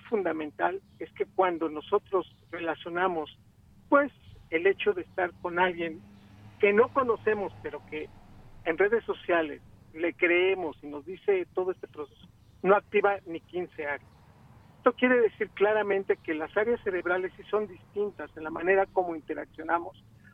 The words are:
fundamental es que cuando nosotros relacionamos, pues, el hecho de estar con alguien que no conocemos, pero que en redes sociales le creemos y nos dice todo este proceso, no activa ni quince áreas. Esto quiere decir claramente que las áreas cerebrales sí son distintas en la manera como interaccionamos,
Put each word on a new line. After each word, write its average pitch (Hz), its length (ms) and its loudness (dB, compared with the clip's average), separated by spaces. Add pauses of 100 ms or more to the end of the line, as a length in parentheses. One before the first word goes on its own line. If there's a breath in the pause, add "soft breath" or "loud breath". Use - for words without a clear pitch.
fundamental 170 720 -2 (160)
es 160 160 -12
que - 120 -4 (100)
cuando 170 340 2
nosotros 170 560 -2 (260)
relacionamos, 170 880 -4 (520)
pues, 285 220 4 (380)
el 165 160 0
hecho 196 280 2
de 180 100 -4
estar 180 280 -4 (100)
con 175 180 -4
alguien 170 420 0 (580)
que 208 140 6
no 226 160 6
conocemos, 214 720 0
pero 147 280 -10
que 156 200 -8 (560)
en 165 120 0
redes 208 280 4
sociales 165 560 -2 (320)
le 165 200 -4
creemos 180 680 2
y 147 40 -14
nos 147 180 -12
dice 185 500 0
todo 185 160 -2
este - 160 -10
proceso, - 400 -16 (340)
no 190 140 6
activa 202 400 2 (100)
ni 170 140 -8
quince 170 480 -8
áreas. 143 240 -8 (680)
Esto 247 160 2
quiere 254 260 4
decir 208 300 0
claramente 202 680 0
que - 160 -8
las 156 220 -6
áreas 226 280 0
cerebrales 180 520 -2
sí 196 140 -20
son 214 180 -2
distintas 185 680 -8
en 156 60 -12
la 156 80 -8
manera 185 340 2
como 180 300 -2
interaccionamos, 160 840 -6 (320 soft breath)